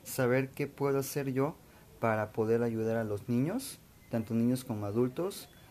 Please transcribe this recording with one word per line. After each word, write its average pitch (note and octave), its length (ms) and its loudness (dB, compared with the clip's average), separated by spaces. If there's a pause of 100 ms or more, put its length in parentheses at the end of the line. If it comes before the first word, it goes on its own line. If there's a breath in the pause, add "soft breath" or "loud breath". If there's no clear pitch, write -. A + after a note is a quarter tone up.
saber C3 460 2
qué C#3+ 160 -4
puedo C#3 320 0
hacer C3+ 340 -4
yo C3+ 240 0 (420 loud breath)
para G#2+ 320 2
poder A2+ 320 2
ayudar A2+ 320 0
a A2+ 80 0
los G#2 240 -4
niños, D3 540 -2 (280)
tanto A2+ 240 -2
niños B2 300 2
como G#2 220 -4
adultos, B2+ 640 -2 (220 loud breath)